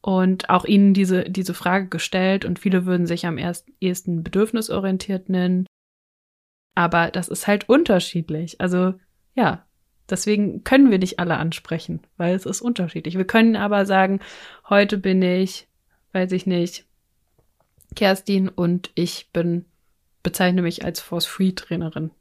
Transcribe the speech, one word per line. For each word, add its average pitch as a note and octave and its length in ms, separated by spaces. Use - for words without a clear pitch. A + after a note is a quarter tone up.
und F#3 480
auch F3+ 140
ihnen G3+ 300
diese, F#3 300
diese F3+ 300
Frage F#3 340
gestellt F#3+ 560
und F3+ 140
viele F#3 280
würden F3+ 200
sich E3+ 200
am E3 120
erst-, F3 300
ehesten F3+ 420
bedürfnisorientiert F#3+ 1040
nennen. F3+ 380
Aber E3+ 360
das F3+ 180
ist - 180
halt G3+ 240
unterschiedlich. F3 920
Also, F3+ 320
ja, F#3 300
deswegen G#3 520
können C4+ 280
wir F#3+ 80
nicht F#3 200
alle E3 200
ansprechen, E3 600
weil F3 160
es F#3+ 100
ist - 160
unterschiedlich. F3 560
Wir F#3 100
können A3+ 300
aber G3+ 300
sagen, G3 340
heute G3+ 300
bin F#3+ 240
ich, F3+ 460
weiß F#3 200
ich F3+ 140
nicht, F3 380
Kerstin F#3+ 560
und F3+ 440
ich - 380
bin, E3+ 320
bezeichne F3+ 380
mich E3+ 240
als E3+ 160
Force-Free-Trainerin. E3+ 1080